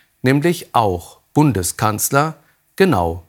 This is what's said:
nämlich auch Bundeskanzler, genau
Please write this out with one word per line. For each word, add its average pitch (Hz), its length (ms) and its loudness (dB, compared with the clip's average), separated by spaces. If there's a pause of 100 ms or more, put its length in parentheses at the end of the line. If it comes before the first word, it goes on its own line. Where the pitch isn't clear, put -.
(220)
nämlich 147 540 0
auch 98 420 -2 (160)
Bundeskanzler, 139 1000 0 (400)
genau 90 540 0